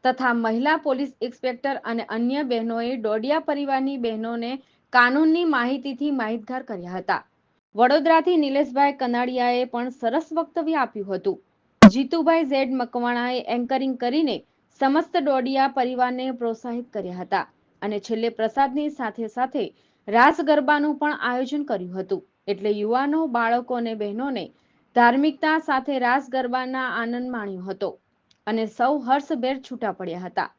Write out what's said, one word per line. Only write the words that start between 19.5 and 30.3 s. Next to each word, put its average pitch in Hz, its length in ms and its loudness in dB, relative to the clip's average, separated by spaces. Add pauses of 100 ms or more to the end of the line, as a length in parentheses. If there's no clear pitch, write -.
રાસ 269 400 6
ગરબાનું 294 520 4
પણ 294 160 -2 (120)
આયોજન 262 420 -4
કર્યું 180 260 -6
હતું. 190 240 -4 (300)
એટલે 202 200 -2 (100)
યુવાનો, 269 420 0 (140)
બાળકો 240 420 0
અને 226 240 -4
બહેનોને 214 420 -4 (520)
ધાર્મિકતા 277 580 4 (160)
સાથે 269 340 0
રાસ 254 320 0
ગરબાના 254 480 -2 (160)
આનંદ 240 320 -6
માણ્યો 202 380 -8
હતો 190 180 -4 (580)
અને 220 160 -2 (140)
સૌ 254 160 2 (160)
હર્ષભેર 269 480 0 (100)
છૂટા 220 320 -6
પડ્યા 180 300 -8
હતા. 175 180 -4 (120)